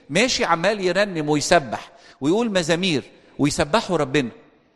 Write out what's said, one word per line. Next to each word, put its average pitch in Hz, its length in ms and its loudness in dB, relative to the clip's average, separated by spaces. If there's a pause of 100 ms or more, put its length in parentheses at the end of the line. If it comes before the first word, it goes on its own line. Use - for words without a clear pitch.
ماشي 220 360 0
عمال 175 360 0
يرنم 180 480 -2
ويسبح 147 600 0 (300)
ويقول 208 300 0
مزامير 170 520 0 (360)
ويسبحوا 156 580 0
ربنا. 135 320 -2 (460)